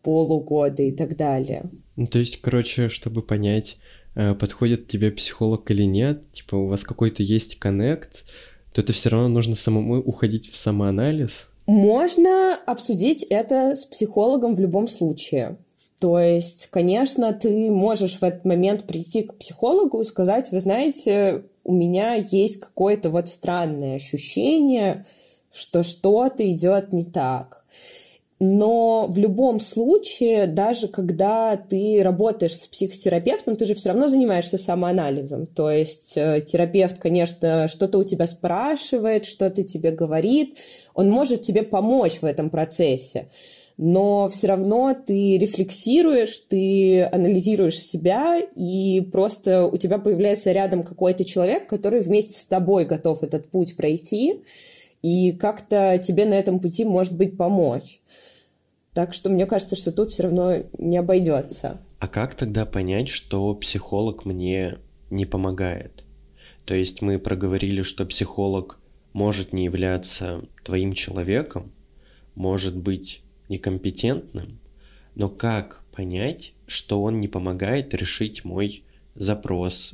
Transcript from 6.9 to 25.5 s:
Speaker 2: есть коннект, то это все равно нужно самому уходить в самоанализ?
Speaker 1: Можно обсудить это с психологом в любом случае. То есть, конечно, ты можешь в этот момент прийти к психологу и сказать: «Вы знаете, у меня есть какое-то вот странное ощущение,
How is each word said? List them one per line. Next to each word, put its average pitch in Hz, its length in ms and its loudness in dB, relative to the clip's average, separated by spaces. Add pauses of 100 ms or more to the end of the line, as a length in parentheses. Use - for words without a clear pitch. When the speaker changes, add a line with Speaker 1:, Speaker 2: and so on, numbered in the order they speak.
Speaker 2:
есть 107 380 -2
коннект, 107 640 -2 (480)
то 110 100 -2
это 110 120 0
все - 160 0
равно 117 180 2
нужно 113 280 0
самому 113 440 0
уходить 110 500 -2
в - 60 -10
самоанализ? 107 960 0 (160)
Speaker 1:
Можно 339 880 4 (100)
обсудить 247 580 0
это 262 520 2
с - 100 -4
психологом 233 680 0
в 175 60 0
любом 190 260 0
случае. 143 720 -4 (420)
То 175 200 2
есть, 170 480 0
конечно, 220 640 0
ты 214 380 0
можешь 196 480 0
в - 40 -4
этот 180 220 0
момент 185 400 2
прийти 170 380 -4
к - 120 -16
психологу 254 640 0
и 220 40 -2
сказать: 214 460 0
«Вы 185 80 -2
знаете, 202 840 0 (200)
у 180 100 -2
меня 180 400 2
есть 208 460 0
какое-то 208 500 0
вот 170 180 0
странное 151 680 -4
ощущение, 226 1080 0 (460)